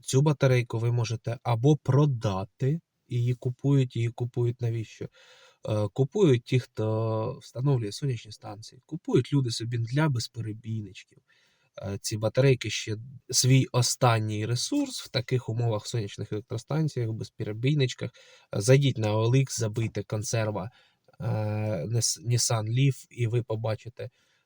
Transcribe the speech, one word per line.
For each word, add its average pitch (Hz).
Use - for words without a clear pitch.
цю 131
батарейку 127
ви 120
можете 113
або 123
продати, 127
її 120
купують, 131
її 117
купують 120
навіщо? 113
Е, 104
купують 139
ті, 131
хто 110
встановлює 123
сонячні 117
станції, 107
купують -
люди 131
собі 117
для 127
безперебійничків. 110
Е, 98
ці -
батарейки 117
ще -
свій 127
останній 110
ресурс 262
в -
таких 127
умовах, 113
в -
сонячних 107
електростанціях, 120
в 113
безперебійничках. 117
Е, -
зайдіть 131
на 107
O 110
L 117
X, 131
забийте 110
"консерва", 107
е, -
Nis-, 113
Nissan 113
Leaf, 131
і 120
ви 120
побачите, 110